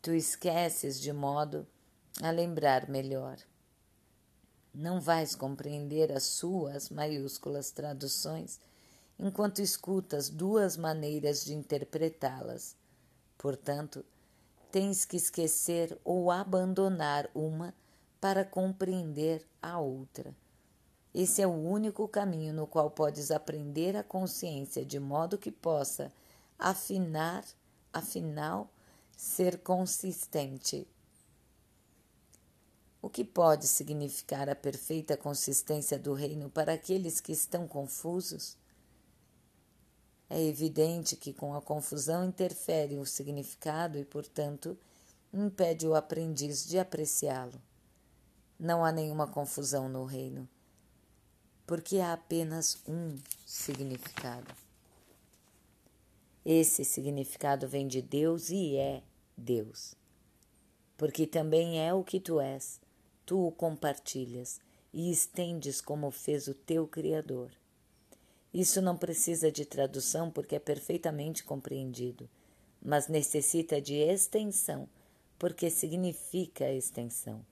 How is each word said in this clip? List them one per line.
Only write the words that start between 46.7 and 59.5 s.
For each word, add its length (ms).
apreciá-lo. 840
Não 280
há 80
nenhuma 340
confusão 600
no 160
reino, 440
porque 320
há 140
apenas 760
um 300
significado. 1120
Esse 400
significado 840
vem 220
de 120
Deus 500
e 260
é 260
Deus. 600